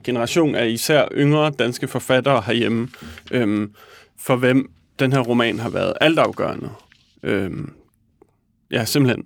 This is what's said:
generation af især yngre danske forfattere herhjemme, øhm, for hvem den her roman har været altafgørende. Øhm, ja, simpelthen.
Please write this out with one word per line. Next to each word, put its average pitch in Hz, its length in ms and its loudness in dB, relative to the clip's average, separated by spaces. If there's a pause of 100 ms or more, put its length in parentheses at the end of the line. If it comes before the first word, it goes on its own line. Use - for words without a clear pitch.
generation 123 500 0
af 113 140 0
især 120 360 2 (120)
yngre 151 340 2
danske 123 380 -2
forfattere 127 580 2
herhjemme, 117 420 0 (420)
øhm, 107 400 -2 (500)
for 131 160 0
hvem 127 340 2 (280)
den 131 140 0
her 135 80 2
roman 120 380 0
har 113 100 -6
været 92 320 -2
altafgørende. - 680 0 (520)
Øhm, 98 480 -4 (1000)
ja, 120 140 -2
simpelthen. 127 420 0